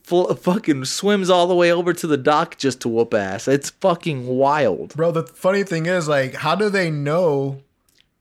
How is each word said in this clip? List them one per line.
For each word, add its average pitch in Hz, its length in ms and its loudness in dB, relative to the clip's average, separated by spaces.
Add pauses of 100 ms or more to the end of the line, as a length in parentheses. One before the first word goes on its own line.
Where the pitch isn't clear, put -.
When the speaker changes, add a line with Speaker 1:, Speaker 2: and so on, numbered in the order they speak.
Speaker 1:
full, 180 320 0
fucking 160 520 0
swims 190 440 0
all 175 160 4
the 185 80 0
way 175 180 4
over 175 200 0
to 175 160 -6
the 147 80 4
dock 151 420 0
just 127 220 -2
to - 80 -4
whoop 117 260 0
ass. 98 320 -2
It's 139 240 0
fucking 160 560 -2
wild. 127 720 0
Speaker 2:
Bro, 165 160 0
the 160 120 -2
funny 196 380 -2
thing 165 240 -4
is, 180 220 0
like, 135 260 0
how 156 220 -2
do 208 120 0
they 190 220 0
know 143 720 -2 (580)